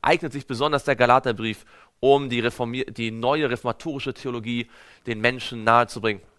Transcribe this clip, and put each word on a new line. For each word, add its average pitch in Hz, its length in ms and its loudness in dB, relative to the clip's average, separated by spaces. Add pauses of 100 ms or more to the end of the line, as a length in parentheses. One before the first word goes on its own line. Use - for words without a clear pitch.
eignet 151 300 0
sich 139 140 -10
besonders 139 380 0
der 139 100 2
Galaterbrief, 117 680 2 (340)
um 139 300 4
die 120 120 -2
reformier-, 117 440 -4
die 113 260 -6
neue 127 400 -2
reformatorische 127 640 -6
Theologie 120 560 -6 (360)
den 110 140 -6
Menschen 120 440 -2
nahezubringen. 113 580 2 (160)